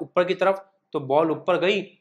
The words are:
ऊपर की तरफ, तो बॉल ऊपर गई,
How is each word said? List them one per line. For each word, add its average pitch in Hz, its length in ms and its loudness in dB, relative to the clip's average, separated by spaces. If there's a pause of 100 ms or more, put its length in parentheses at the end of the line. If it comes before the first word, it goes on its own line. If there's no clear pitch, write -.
ऊपर 180 220 -2
की 180 100 -2
तरफ, 185 320 0 (280)
तो 156 80 -4
बॉल 147 300 2
ऊपर 156 280 0
गई, 190 220 0 (200)